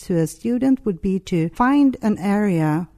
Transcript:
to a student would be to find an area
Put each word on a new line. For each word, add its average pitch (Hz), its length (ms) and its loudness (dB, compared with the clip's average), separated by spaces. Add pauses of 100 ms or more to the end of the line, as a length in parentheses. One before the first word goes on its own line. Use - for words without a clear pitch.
to 180 100 0
a 165 80 2
student 247 600 -2
would 190 180 -4
be 190 160 -2
to 170 300 -2
find 269 520 2
an 208 160 0
area 175 800 0